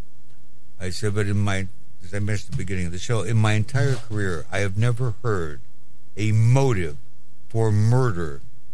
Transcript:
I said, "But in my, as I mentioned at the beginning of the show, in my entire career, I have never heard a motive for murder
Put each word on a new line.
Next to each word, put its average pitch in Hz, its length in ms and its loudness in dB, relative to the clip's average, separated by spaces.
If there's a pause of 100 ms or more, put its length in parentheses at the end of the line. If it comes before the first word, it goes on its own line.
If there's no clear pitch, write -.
(800)
I 92 100 -2
said, 101 240 0
"But 101 140 0
in 101 120 2
my, 98 280 0 (360)
as - 120 -2
I 101 40 -2
mentioned 104 340 -2
at - 40 -2
the 95 60 -2
beginning 90 240 -2
of 82 60 -2
the 90 60 -4
show, 113 220 0
in 110 160 0
my 107 160 4
entire 135 420 2
career, 98 560 -2
I 98 80 0
have 98 180 0
never 120 440 2
heard 85 380 0 (580)
a 107 140 0
motive 110 680 4 (520)
for 113 200 2
murder 104 720 2 (320)